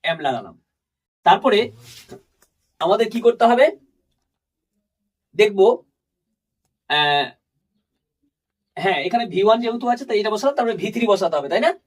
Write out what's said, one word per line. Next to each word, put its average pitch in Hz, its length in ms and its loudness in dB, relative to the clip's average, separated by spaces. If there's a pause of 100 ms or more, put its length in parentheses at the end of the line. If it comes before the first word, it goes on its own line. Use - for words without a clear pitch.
(100)
এম 165 160 -4
লাগালাম। 117 280 -6 (720)
তারপরে 214 320 4 (1300)
আমাদের 220 280 0
কি 233 140 -6
করতে 233 240 2
হবে? 247 160 4 (1700)
দেখবো, 202 260 4 (1300)
আহ, 147 300 0 (1600)
হ্যাঁ, 175 240 -2
এখানে 233 260 -2
ভি 180 140 -2
ওয়ান 220 160 4
যেহেতু 233 320 -6
আছে, 262 140 -10
তাই 214 120 -2
এটা 214 140 -2
বসালাম, 269 220 -2
তারপরে 226 260 -2
ভি 196 120 -6
থ্রি 233 180 -2
বসাতে 180 260 0
হবে, 143 140 -6
তাই 214 140 0
না? 370 60 2 (140)